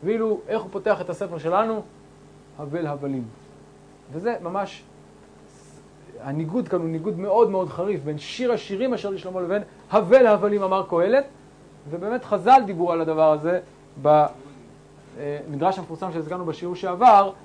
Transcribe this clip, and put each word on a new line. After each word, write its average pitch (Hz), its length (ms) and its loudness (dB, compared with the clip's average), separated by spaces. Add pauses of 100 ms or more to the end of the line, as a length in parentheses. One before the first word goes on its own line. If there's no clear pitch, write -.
ואילו, 220 440 -2
איך 214 140 -2
הוא 196 100 -12
פותח 190 300 -2
את 175 80 -8
הספר 170 280 -8
שלנו? 202 440 0 (800)
הבל 151 280 -6
הבלים. 143 360 -6 (880)
וזה 196 300 -6
ממש, 180 420 -8 (1400)
הניגוד 156 460 -4
כאן 175 140 -2
הוא 165 80 -4
ניגוד 165 300 -6
מאוד 208 300 2
מאוד 185 200 -2
חריף 170 340 -4
בין 151 140 -6
שיר 240 340 -4
השירים 233 420 -4
אשר 208 160 -6
לשלמה 185 320 -8
לבין 185 200 -2 (300)
הבל 220 360 8
הבלים 202 360 4
אמר 190 260 0
קהלת, 202 340 2 (640)
ובאמת 208 360 -6
חז"ל 208 400 6
דיברו 175 260 -2
על 165 100 0
הדבר 156 300 2
הזה 160 280 0 (420)
במדרש 147 1800 -2
המפורסם 170 320 -10
שהזכרנו 165 340 -6
בשיעור 180 300 -8
שעבר 196 560 6 (140)